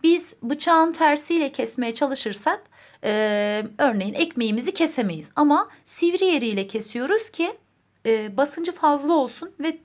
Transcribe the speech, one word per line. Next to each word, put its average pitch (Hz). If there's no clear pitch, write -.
biz 330
bıçağın 320
tersiyle 302
kesmeye 233
çalışırsak, 269
e, 208
örneğin 214
ekmeğimizi 247
kesemeyiz. 208
Ama 302
sivri 349
yeriyle 226
kesiyoruz 254
ki, 349
e, 214
basıncı 330
fazla 294
olsun 311
ve 320